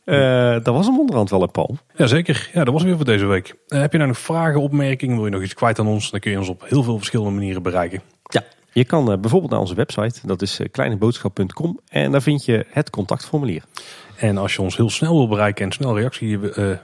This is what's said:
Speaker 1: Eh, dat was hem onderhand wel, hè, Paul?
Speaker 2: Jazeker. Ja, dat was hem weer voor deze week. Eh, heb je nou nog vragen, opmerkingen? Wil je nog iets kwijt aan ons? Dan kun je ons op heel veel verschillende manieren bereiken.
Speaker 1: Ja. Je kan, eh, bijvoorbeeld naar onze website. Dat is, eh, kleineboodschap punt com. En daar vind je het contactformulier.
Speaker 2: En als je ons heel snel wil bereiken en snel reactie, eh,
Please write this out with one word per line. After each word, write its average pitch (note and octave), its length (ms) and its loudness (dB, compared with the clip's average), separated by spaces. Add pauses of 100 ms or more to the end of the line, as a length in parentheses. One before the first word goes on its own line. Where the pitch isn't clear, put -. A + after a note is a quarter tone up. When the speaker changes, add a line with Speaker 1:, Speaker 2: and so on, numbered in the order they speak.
Speaker 1:
Eh, B2+ 460 4
dat A#2 160 0
was C3+ 180 4
hem C4 140 2
onderhand C#3 300 2
wel, F#2+ 120 4
hè, F2 60 2
Paul? - 300 -2 (180)
Speaker 2:
Jazeker. D#3 580 2
Ja, E3+ 100 2
dat B2 100 2
was D#3 80 2
hem F3+ 80 2
weer F3 80 2
voor D3+ 160 -2
deze G2+ 120 2
week. F#2+ 300 0 (120)
Eh, C#3+ 120 0
heb D3 120 2
je E3+ 60 2
nou D3 120 2
nog A#2 100 -2
vragen, D#3+ 420 0
opmerkingen? C#3 540 0
Wil A2 100 0
je G#2 60 -2
nog F#2+ 100 -2
iets F#2+ 120 -6
kwijt A#2 260 0
aan G#2+ 80 2
ons? G#2+ 240 -2
Dan G2+ 80 -4
kun G#2 120 -4
je G2 60 -2
ons F#2+ 120 -4
op F2+ 180 -10
heel C#3 160 4
veel A#2 140 0
verschillende G#2 340 -2
manieren G2 320 -4
bereiken. F2+ 380 -2 (220)
Speaker 1:
Ja. - 200 -2 (300)
Je B2+ 120 4
kan, C#3 260 2
eh, G2 80 2
bijvoorbeeld C#3+ 320 0
naar A2 80 0
onze F2+ 160 -4
website. A2+ 520 -4
Dat F#2+ 140 -2
is, G2 180 -4
eh, - 120 -6
kleineboodschap A2+ 640 -2
punt F#2 200 -4
com. E3+ 340 -4
En C#3+ 240 0
daar C#3 100 2
vind C#3+ 240 0
je A2 240 0
het - 200 -4
contactformulier. G#2+ 760 -4 (520)
Speaker 2:
En G#2 220 0
als F#2+ 180 -2
je G#2 60 -2
ons F#2 160 -4
heel A2+ 120 2
snel D#3+ 280 0
wil B2+ 100 4
bereiken G#2 380 0
en G2 60 -4
snel B2 260 -2
reactie, G#2 560 -2
eh, G2+ 140 -2 (160)